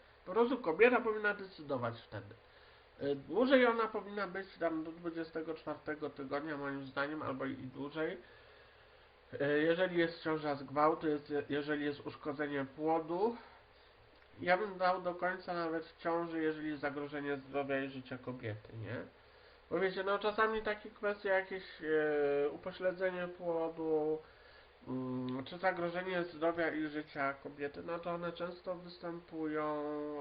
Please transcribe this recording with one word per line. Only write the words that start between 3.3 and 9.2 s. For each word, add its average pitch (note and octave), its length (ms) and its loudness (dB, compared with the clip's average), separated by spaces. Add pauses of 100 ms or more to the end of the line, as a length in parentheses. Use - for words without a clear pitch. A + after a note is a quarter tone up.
ona A3+ 220 4
powinna G3+ 380 -4
być F#3+ 320 -8
tam D#3+ 260 0
do E3 80 -8
dwudziestego E3 600 -6
czwartego D3 560 -6
tygodnia, C#3+ 460 -4
moim C#3 280 -4
zdaniem, C#3+ 380 -2
albo C3+ 220 -4
i C3 100 -2
dłużej. C#3+ 640 -4 (1160)